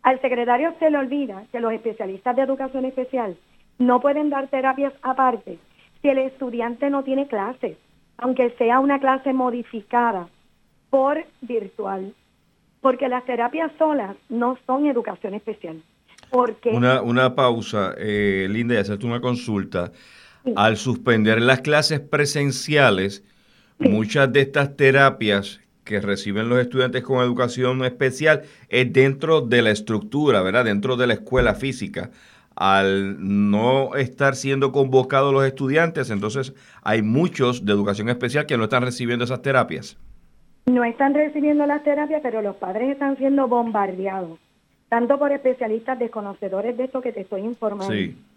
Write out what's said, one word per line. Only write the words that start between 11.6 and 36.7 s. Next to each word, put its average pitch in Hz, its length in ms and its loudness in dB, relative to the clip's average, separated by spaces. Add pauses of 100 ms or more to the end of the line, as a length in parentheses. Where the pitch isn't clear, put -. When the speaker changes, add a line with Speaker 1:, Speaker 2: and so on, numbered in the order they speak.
Speaker 1:
porque 254 280 0
las 247 160 -4
terapias 262 540 -4
solas 277 360 0 (140)
no 240 280 -2 (100)
son 277 180 0
educación 220 480 -4
especial. 185 480 -12 (480)
Porque 240 400 0
Speaker 2:
Una, 127 320 4
una 123 340 2
pausa, 117 640 0
eh, 101 520 0
Linda, 120 260 0
y - 20 4
hacerte 101 280 -2
una 117 160 -2
consulta. 107 680 -2 (520)
Speaker 1:
Sí. 247 120 -2
Speaker 2:
Al 113 220 4
suspender 110 640 2
las 127 200 4
clases 151 380 0
presenciales, 139 1200 0 (580)
Speaker 1:
Sí. - 80 4
Speaker 2:
muchas 120 420 2
de 139 100 4
estas 139 360 -2
terapias 131 840 4 (240)
que 104 160 -2
reciben 101 500 -2
los 123 100 4
estudiantes 127 440 0
con 127 180 0
educación 123 640 0
especial 135 600 0 (260)
es 120 240 2
dentro 143 480 4
de 120 200 4
la 110 100 4
estructura, 107 680 0
¿verdad? 104 240 4
Dentro 104 300 0
de 123 120 2
la 120 80 2
escuela 120 400 0
física. 104 540 -6 (460)
Al 98 600 2 (340)
no 123 440 2
estar 135 400 0
siendo 135 360 0
convocados 135 600 2
los 135 120 4
estudiantes, 139 640 0
entonces 110 440 -4 (300)